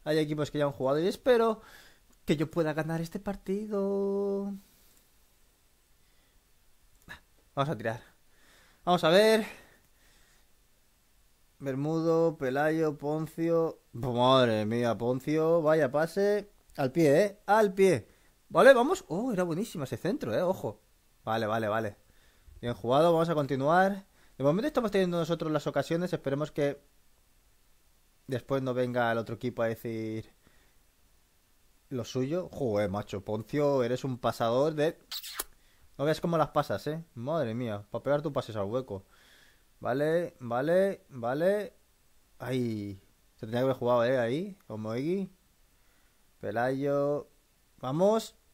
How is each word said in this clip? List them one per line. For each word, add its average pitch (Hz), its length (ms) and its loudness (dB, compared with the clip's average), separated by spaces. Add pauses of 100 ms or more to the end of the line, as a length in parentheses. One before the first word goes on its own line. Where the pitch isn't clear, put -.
Hay 156 140 0
equipos 151 300 -2
que 147 100 -4
ya 143 60 2
han 143 60 0
jugado 143 300 0
y 175 60 0
espero 226 540 2 (640)
que 165 140 0
yo 156 120 -2
pueda 156 220 0
ganar 156 300 -4
este 165 180 -8
partido. 196 1300 -4 (3000)
Vamos 139 160 -2
a 120 80 -4
tirar. 113 240 -6 (840)
Vamos 175 180 2
a 160 60 4
ver. 220 360 6 (2250)
Bermudo, 160 800 0
Pelayo, 147 600 0
Poncio. 160 840 -2 (100)
Madre 123 720 4
mía, 117 320 0
Poncio. 151 640 0
Vaya 151 300 4
pase. 196 600 0 (240)
Al 131 160 -2
pie, 160 300 6
¿eh? 202 240 -2
Al 208 280 4
pie. 185 360 4 (400)
Vale, 214 240 10
vamos. 269 340 2
Oh, 220 240 -4
era 180 120 0
buenísimo 170 420 -4
ese 123 100 -6
centro, 165 380 -4
¿eh? 131 80 0
Ojo. 175 400 -4 (420)
Vale, 110 220 -2
vale, 110 240 -2
vale. 110 260 -2 (640)
Bien 120 140 -6
jugado, 147 400 2
vamos 165 160 2
a 160 60 0
continuar. 156 720 2 (300)
De 131 60 -4
momento 196 240 2
estamos 240 240 -2
teniendo 185 260 2
nosotros 165 360 -2
las 147 120 -2
ocasiones. 165 460 -2
Esperemos 147 400 -4
que 143 300 -2 (1500)
después 135 340 -4
no 131 120 -2
venga 123 360 0
el 117 100 0
otro 113 160 -6
equipo 120 260 -6
a 117 60 0
decir 110 640 -8 (1500)
lo 123 160 -6
suyo. 139 480 -4
Joder, 107 380 0
macho, 101 340 -6
Poncio, 135 600 0
eres 123 200 -2
un 131 140 -6
pasador 123 580 0
de... 151 240 -2 (960)
No 139 60 -4
veas 156 160 0
cómo 170 180 -2
las 151 120 2
pasas, 127 380 -2
¿eh? 160 260 -8
Madre 127 400 -4
mía, 110 360 -6
pa' 117 140 -8
pegar 147 180 0
tus 147 120 -6
pases 117 240 -6
al 101 80 -2
hueco. 104 400 -6 (760)
Vale, 151 600 -2
vale, 160 720 0
vale. 151 640 -2 (680)
Ay, 113 600 -4 (340)
se - 100 -14
tenía 113 140 -4
que 127 60 0
haber 131 100 0
jugado, 120 300 2
¿eh? 131 120 0
Ahí, 147 400 -4 (100)
Omoigui. 131 600 -6 (1120)
Pelayo. 139 920 -2 (480)
Vamos. 190 580 0 (180)